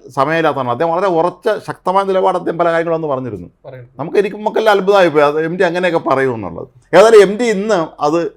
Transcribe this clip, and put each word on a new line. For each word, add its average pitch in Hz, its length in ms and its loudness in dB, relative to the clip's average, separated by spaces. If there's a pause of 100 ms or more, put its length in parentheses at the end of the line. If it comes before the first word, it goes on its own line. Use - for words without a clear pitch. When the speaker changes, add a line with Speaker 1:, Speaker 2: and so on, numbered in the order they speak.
Speaker 1:
സമയമില്ലാത്തതാണ്. 139 600 -2
അദ്ദേഹം 151 220 -2
വളരെ 185 160 -2
ഉറച്ച 175 400 -2 (200)
ശക്തമായ 190 360 -2
നിലപാട് 190 340 0
അദ്ദേഹം 175 200 -6
പല 170 140 0
കാര്യങ്ങളും 165 240 -2
അന്ന് 160 120 -4
പറഞ്ഞിരുന്നു. 127 400 -6 (180)
Speaker 2:
പറയുന്നു. 131 240 -20 (100)
Speaker 1:
നമുക്ക്, 156 180 -4
എനിക്ക്, 208 180 0
നമുക്കെല്ലാം 214 400 0
അത്ഭുതമായി 196 340 2
പോയി, 147 140 2
അത് 147 200 0
എം 165 140 -6
ഡി 190 60 0
അങ്ങനെയൊക്കെ 170 460 -2
പറയുമോ 131 260 0
എന്നുള്ളത്. 85 320 -10 (260)
ഏതായാലും 208 280 8
എം 196 160 4
ഡി 240 60 -2
ഇന്ന് 196 440 -2 (120)
അത് 151 380 -2